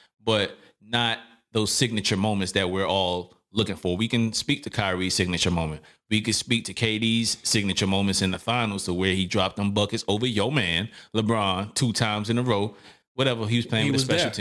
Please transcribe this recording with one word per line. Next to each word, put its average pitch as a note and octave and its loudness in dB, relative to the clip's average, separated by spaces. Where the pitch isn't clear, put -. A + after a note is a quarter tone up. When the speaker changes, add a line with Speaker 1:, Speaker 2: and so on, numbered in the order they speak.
Speaker 1:
but G#2+ 0
not A#2 -2
those G#2+ 0
signature A2 0
moments G2 0
that F#2+ 2
we're F#2+ -2
all F2+ -2
looking G2+ 0
for. F2+ -2
We A2+ 0
can A2+ 0
speak - -2
to - -10
Kyrie's F#2 -2
signature F2+ 0
moment. D#2+ -2
We G#2+ 2
can A2+ -2
speak A#2 -2
to G2 -10
K A2 0
D's A2+ 0
signature G2+ 0
moments G2 2
in F#2+ 2
the F#2 -4
finals A2+ -2
to F#2 -2
where F#2+ 2
he F#2 0
dropped F#2+ 0
them G2+ 0
buckets G#2 0
over G#2+ 0
your A2 0
man, G2 0
LeBron, G#2 0
two A#2 0
times G#2+ -2
in A#2 0
a B2 2
row. A2 0
Whatever, B2 0
he A#2 2
was A#2+ 0
playing - 2
Speaker 2:
He C#3 2
Speaker 1:
with C3+ 2
Speaker 2:
was C3+ 2
Speaker 1:
a - -4
special D#3+ 2
Speaker 2:
there. B2+ -2